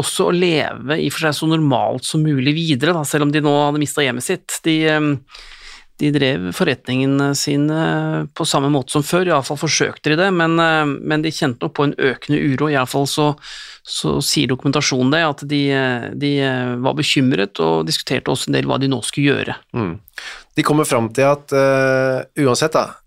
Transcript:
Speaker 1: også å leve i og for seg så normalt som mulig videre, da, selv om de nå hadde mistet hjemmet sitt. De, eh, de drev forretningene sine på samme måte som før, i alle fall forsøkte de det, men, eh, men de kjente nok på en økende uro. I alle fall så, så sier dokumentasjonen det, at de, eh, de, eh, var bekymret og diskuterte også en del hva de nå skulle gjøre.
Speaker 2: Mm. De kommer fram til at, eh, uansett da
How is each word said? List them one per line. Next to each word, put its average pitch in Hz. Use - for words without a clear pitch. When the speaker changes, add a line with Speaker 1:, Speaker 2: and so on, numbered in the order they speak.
Speaker 1:
også -
å 175
leve 151
i 147
og 139
for -
seg 156
så 160
normalt 131
som 156
mulig 147
videre, 160
da, 156
selv 147
om 147
de 151
nå 147
hadde 147
mistet 147
hjemmet 123
sitt. -
De, 160
eh, 151
de 147
drev 143
forretningene 139
sine 156
på -
samme 143
måte 131
som 147
før, 180
i -
alle 139
fall 143
forsøkte -
de 151
det, 196
men, 165
eh, 160
men 151
de 160
kjente 135
nok 160
på 147
en 147
økende 139
uro. 143
I 151
alle 131
fall 139
så, 151
så 151
sier 143
dokumentasjonen 135
det, 165
at 151
de, 143
eh, 127
de, 143
eh, 127
var 131
bekymret 143
og 160
diskuterte 147
også -
en 139
del 135
hva 127
de 135
nå 123
skulle 143
gjøre. 104
Speaker 2:
Mm. 90
De 151
kommer 151
fram 117
til 135
at, 143
eh, 135
uansett 139
da 127